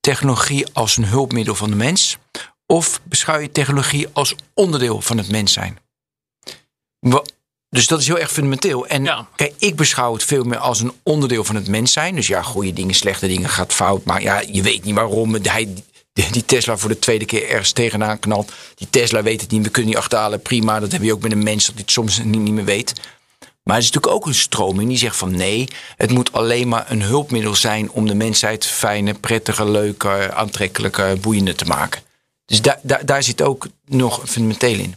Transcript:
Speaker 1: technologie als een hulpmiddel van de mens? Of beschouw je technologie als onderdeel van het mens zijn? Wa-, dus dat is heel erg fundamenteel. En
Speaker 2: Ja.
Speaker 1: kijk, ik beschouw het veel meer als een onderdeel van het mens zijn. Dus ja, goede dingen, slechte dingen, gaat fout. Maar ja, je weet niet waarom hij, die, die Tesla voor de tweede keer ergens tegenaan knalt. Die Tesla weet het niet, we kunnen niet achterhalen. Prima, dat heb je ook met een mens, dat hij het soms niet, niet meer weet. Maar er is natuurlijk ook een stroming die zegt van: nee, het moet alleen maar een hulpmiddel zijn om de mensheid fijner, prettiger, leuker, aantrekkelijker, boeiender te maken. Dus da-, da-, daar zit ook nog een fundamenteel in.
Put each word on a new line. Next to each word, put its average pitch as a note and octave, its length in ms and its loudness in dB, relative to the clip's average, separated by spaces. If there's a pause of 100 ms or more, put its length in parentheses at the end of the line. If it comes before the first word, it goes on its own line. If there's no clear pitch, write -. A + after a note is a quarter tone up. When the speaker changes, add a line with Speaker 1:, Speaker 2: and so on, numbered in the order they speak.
Speaker 1:
technologie C#3 720 0
als A2 240 0
een A#2 80 2
hulpmiddel A#2 500 0
van G#2+ 160 -2
de G2+ 60 0
mens? C#3 400 0 (500)
Of E3 360 2
beschouw - 360 0
je D3 140 -6
technologie C#3+ 600 0
als C#3+ 220 0 (200)
onderdeel B2 460 2
van A#2 180 -2
het G2 120 -2
mens G#2 220 0
zijn? F#2+ 260 -4 (1200)
Wa-, C3 260 4 (460)
dus B2 160 2
dat D#3+ 140 2
is B2+ 60 0
heel E3+ 120 2
erg D#3 140 -2
fundamenteel. C#3 540 0
En C#3 180 -2
Speaker 2:
Ja. B2+ 220 -2 (100)
Speaker 1:
kijk, D3 220 -2
ik G3 180 0
beschouw C3 360 2
het A2 120 -2
veel C3+ 200 2
meer A#2 140 -2
als B2 220 0
een A#2+ 120 -2 (100)
onderdeel B2+ 420 2
van G#2+ 100 -2
het F#2+ 140 -2
mens A2 240 2
zijn. F3 220 0
Dus C3+ 120 0
ja, F2+ 160 0
goede G2 300 -4
dingen, F#2 220 -2
slechte G2 320 0
dingen, F#2 220 0
gaat - 240 -2
fout. G2 320 2
Maar F#2+ 180 -2
ja, G2+ 200 0 (100)
je F#2+ 100 0
weet G2+ 220 -2
niet G#2 100 -2
waarom A2 400 0
hij, G#2+ 340 -2 (440)
die, F2+ 180 0
die A2 140 -2
Tesla A#2 320 2
voor G#2+ 140 -4
de A2 80 0
tweede G#2+ 260 0
keer G#2+ 240 -2
ergens - 240 0
tegenaan G#2+ 460 0
knalt. G#2 340 -2 (220)
Die - 160 -12
Tesla A#2 320 2
weet A2 180 0
het - 100 -8
niet, A2 120 2
we G#2 80 0
kunnen A2 200 2
niet G#2+ 100 2
achterhalen. G#2+ 420 0
Prima, A2 380 0
dat G2+ 120 -4
heb F3 100 -2
je A2 100 2
ook G#2 100 -2
met A2 100 -2
een G#2 100 2
mens, G#2+ 220 0
dat - 100 -2
hij G#2 80 -12
het - 100 -2
soms A2 260 0
niet, A2 80 -4 (140)
niet G#2+ 140 0
meer G#2 100 -2
weet. G#2 280 -2 (680)
Maar G2+ 160 2
er A#2+ 40 2
is - 80 2
natuurlijk - 320 2
ook - 40 -6
een C#3+ 80 -2
stroming G2 540 0
die B2+ 100 0
zegt A#2 180 0
van: F#2 200 -4
nee, G#2+ 320 0 (280)
het A2 140 2
moet B2 220 2
alleen A#2+ 360 2
maar A2+ 220 -2
een A2 120 0
hulpmiddel A2+ 520 0
zijn G#2+ 360 0
om A2 160 0
de G#2 80 2
mensheid G#2+ 520 0
fijner, G#2 520 0
prettiger, A2 520 0
leuker, G2+ 640 0
aantrekkelijker, G2 880 -2
boeiender G2 340 2
te - 100 -6
maken. - 380 -2 (420)
Dus A2 180 0
da-, C#3 200 2
da-, C3+ 220 0
daar C#3 180 2
zit B2+ 200 0
ook C#3 240 0 (200)
nog B2+ 360 2
een B2+ 60 -12
fundamenteel A2+ 500 0
in. F#2+ 180 -6